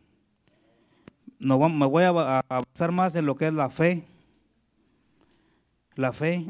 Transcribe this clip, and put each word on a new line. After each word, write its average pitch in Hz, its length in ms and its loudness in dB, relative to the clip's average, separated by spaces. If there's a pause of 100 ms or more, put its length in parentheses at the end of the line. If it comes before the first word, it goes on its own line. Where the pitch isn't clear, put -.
(1400)
No 131 220 2
va-, 151 80 4
me 151 180 2
voy 151 200 4
a 180 60 4
ba-, 135 360 0
a 127 140 -2
basar 170 320 -4
más 180 240 0
en 160 80 0
lo 139 100 0
que 156 120 -2
es 156 60 -2
la 147 160 -2
fe. 165 360 0 (1900)
La 131 180 -2
fe, 165 360 -4